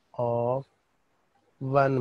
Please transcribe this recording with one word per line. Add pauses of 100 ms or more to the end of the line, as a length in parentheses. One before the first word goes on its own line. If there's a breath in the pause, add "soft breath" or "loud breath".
(140)
of (960)
one